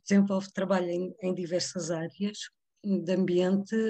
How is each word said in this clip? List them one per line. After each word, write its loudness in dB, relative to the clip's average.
desenvolve 4
trabalho 0
em, -4
em 0
diversas -4
áreas -4
de 0
ambiente, 2